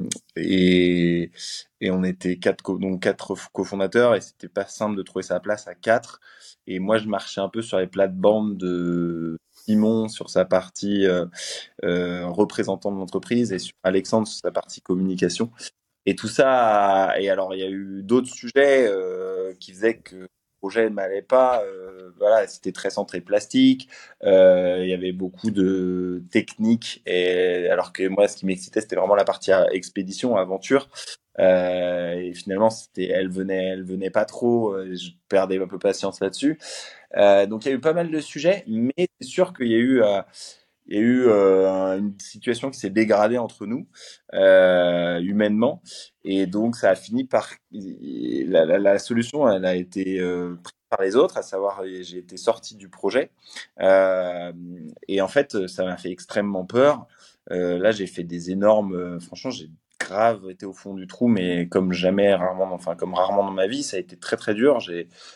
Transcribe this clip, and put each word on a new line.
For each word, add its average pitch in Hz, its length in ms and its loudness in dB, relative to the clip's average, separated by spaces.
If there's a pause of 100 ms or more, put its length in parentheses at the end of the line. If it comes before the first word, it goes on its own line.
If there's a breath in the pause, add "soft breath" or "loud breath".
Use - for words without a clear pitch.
(340)
et, 87 960 2 (500 loud breath)
et 101 120 -2
on 92 100 0
était 92 340 -4
quatre 95 260 -2
co-, 95 160 -4
donc 95 220 -4
quatre 98 360 -4
f-, - 160 -16
cofondateurs 101 640 0
et 95 40 -2
c'était - 280 -18
pas 98 180 -6
simple 104 300 -6
de 95 60 -4
trouver 92 200 -8
sa 90 160 -4
place 104 300 -6
à 87 80 -14
quatre. - 440 -2 (460 loud breath)
Et 92 140 -6
moi, 104 180 2
je 107 80 -6
marchais 101 340 -6
un 98 80 -2
peu 113 140 -6
sur 110 160 -4
les 92 80 0
plates-bandes 95 720 0
de 87 840 -2 (140)
Simon 110 560 0
sur - 220 -12
sa 92 140 2
partie, 98 600 0
euh, 90 200 0 (580 loud breath)
euh, 87 420 -4
représentant 98 640 -2
de 98 80 -6
l'entreprise 98 540 -4
et 90 80 -4
sur - 140 -12 (100)
Alexandre 95 420 0
sur - 140 -12
sa 90 100 -4
partie - 300 -8
communication. 95 720 -2 (540 loud breath)
Et 101 100 0
tout - 120 -8
ça, 107 880 4
et 98 120 0
alors 95 240 -2
il 95 60 -6
y - 20 -6
a 95 80 -4
eu 98 320 -8
d'autres 123 260 0
sujets, 135 580 2
euh, 92 720 -4
qui 95 140 -20
faisaient 107 240 0
que - 200 -20
le 92 120 -18 (320)
projet 110 300 0
ne 104 40 -8
m'allait 98 280 -4
pas. 127 400 2
Euh, 92 560 -14
voilà, 104 280 4
c'était - 260 -8
très - 180 -6
centré 92 320 -6
plastique. 131 680 2 (340 loud breath)
Euh, 92 600 6
il 92 80 -2
y - 20 -2
avait 92 200 -4
beaucoup 92 380 -6
de 92 800 0
techniques, 113 760 -2
et 90 640 0
alors 90 240 0
que 95 120 -2
moi, 98 220 2
ce - 80 -16
qui - 80 -10
m'excitait, 95 380 -4
c'était - 140 -8
vraiment 92 180 2
la 98 100 4
partie, - 260 -2
euh, 92 220 6
expédition, 98 640 -4
aventure. 95 540 0 (480 loud breath)
Euh, 90 760 2
et 90 220 -6
finalement, 98 340 0
c'était, - 380 -6
elle 92 240 -2
venait, 95 340 -4
elle 92 180 -4
venait 95 280 -6
pas 107 160 0
trop. 120 480 0
Euh, 95 200 -8
je 90 140 -12 (220)
perdais 95 280 2
un 95 80 -4
peu 92 120 -10
patience 98 420 -2
là-dessus. 135 380 -2 (580 loud breath)
Euh, 101 300 6
donc 107 180 -6
il 139 60 -2
y - 20 0
a - 20 0
eu 123 60 -2
pas 160 140 2
mal 170 160 -2
de 156 100 -4
sujets, 156 460 -2
mais 120 420 -2 (120)
c'est 135 60 -14
sûr 180 280 -2
qu'il 123 140 -2
y 113 60 2
a 113 40 4
eu, 123 240 4
euh, 101 180 2 (680 loud breath)
il - 100 -8
y - 20 0
a 107 40 2
eu, 123 240 4
euh, 95 440 6
un, 95 280 0
une 101 200 -6
situation 117 520 -6
qui 131 80 -14
s'est 101 120 -6
dégradée 107 480 4
entre 107 280 -8
nous, 123 200 -6 (480 loud breath)
euh, 90 840 6
humainement. 107 600 0 (420 loud breath)
Et 95 220 0
donc, 110 300 -2
ça 107 140 2
a 92 40 4
fini 120 300 -4
par, 123 260 -2 (220)
la, 71 920 0
la, 85 140 4
la 101 200 4
solution, 120 500 0
elle 95 160 2
a 92 100 0
été, 92 460 -4
euh, 90 420 -4
prise - 120 -20 (160)
par 101 120 -2
les 98 140 0
autres, 160 220 4
à 101 40 -2
savoir, 98 420 -4
j'ai 92 340 -12
été 90 180 -16
sorti 110 400 -4
du 98 120 -20
projet. 101 420 -4 (500 loud breath)
Euh, 92 720 2 (560)
et 98 120 -2
en 95 80 -2
fait, 113 380 -2
ça 92 180 -6
m'a 90 120 -6
fait 90 140 -10
extrêmement 98 540 -4
peur. 123 420 0 (440 soft breath)
Euh, 90 280 -2
là, 101 120 2
j'ai 101 160 -2
fait 87 180 -10
des 87 260 -8
énormes, 98 440 2
euh, 87 260 -8
franchement, - 300 -12
j'ai 80 200 -12 (300)
grave 101 500 0
été 92 160 -14
au 95 60 -10
fond 98 220 -14
du 95 120 -12
trou, 120 220 0
mais 90 400 2
comme 92 240 0
jamais, 98 420 2
rarement, 92 380 -2
enfin, 87 220 -6
comme 90 200 -8
rarement 98 300 2
dans 95 80 -4
ma 95 140 0
vie, 135 160 -4
ça - 140 -8
a 92 40 -4
été - 160 -14
très, - 200 -6
très 110 180 -4
dur. 123 260 2
J'ai, 85 280 -10 (280 loud breath)